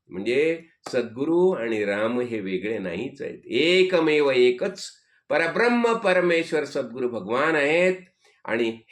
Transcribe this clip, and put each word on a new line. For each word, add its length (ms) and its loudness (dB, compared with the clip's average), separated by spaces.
म्हणजे 540 -2
सद्गुरू 580 0
आणि 340 -2
राम 360 -2
हे 200 -4
वेगळे 380 -4
नाहीच 440 -8
आहेत, 240 -10
एकमेव 840 2
एकच 540 2
परब्रह्म 640 2
परमेश्वर 720 2
सद्गुरू 440 -4
भगवान 480 -2
आहेत. 380 2
आणि 340 -2